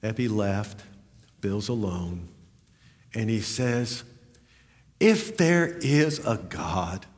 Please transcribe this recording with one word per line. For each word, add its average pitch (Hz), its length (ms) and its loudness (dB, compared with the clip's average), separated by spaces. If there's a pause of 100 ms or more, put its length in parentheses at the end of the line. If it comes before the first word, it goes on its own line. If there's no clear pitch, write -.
Ebby 110 260 -2
left. 104 540 -2 (580)
Bill's 104 300 -4
alone. 90 600 -4 (840)
And 110 160 -2
he 110 120 0
says, 120 600 -2 (960)
"If 220 380 4
there 170 300 6
is 147 580 2
a 113 120 2
God 87 680 -6 (120)